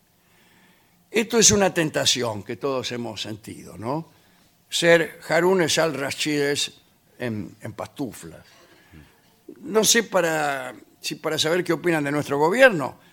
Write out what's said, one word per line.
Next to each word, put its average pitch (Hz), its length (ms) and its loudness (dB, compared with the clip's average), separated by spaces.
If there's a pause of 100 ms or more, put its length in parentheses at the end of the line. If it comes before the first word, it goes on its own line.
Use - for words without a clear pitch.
(1120)
Esto 233 280 2
es - 120 8
una 196 220 2
tentación 123 720 -2
que 120 120 -10
todos 131 380 -4
hemos 117 280 -10
sentido, 95 560 -14
¿no? 135 300 -6 (640)
Ser 170 580 2
Harunes 170 520 2
al-Rashides 143 1000 -2 (380)
en, 110 440 -8
en 107 120 -12
pastuflas. 92 720 -12 (1160)
No 202 220 0
sé 226 200 4
para, 151 720 -2 (280)
si - 140 -8
para 156 240 -4
saber 170 240 0
qué 170 100 0
opinan 160 320 0
de 139 60 -2
nuestro 143 260 -2
gobierno, 170 640 4 (140)